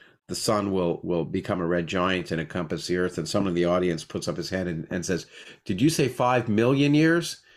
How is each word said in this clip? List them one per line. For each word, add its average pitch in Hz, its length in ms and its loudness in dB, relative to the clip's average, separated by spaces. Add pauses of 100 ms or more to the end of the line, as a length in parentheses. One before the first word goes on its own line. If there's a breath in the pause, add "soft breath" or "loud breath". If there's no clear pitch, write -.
(280 soft breath)
the 90 80 -6
sun 104 360 0
will, 87 320 0
will 85 220 0
become 92 340 -2
a 87 80 -2
red 87 200 0
giant 92 440 0
and 82 80 -2
encompass 80 480 -6
the 90 100 0
earth. 90 200 -2
And 80 100 -4
someone 101 220 0
in 85 60 -2
the 87 100 2
audience 87 400 0
puts 90 240 -6
up 80 80 -4
his 82 120 -8
hand 92 200 -2
and, 80 200 -6
and 90 160 -4
says, 90 200 -2 (400 loud breath)
"Did 95 160 -2
you 151 80 6
say 151 180 2
five 123 400 2
million 135 460 4
years?" 165 480 2 (160 soft breath)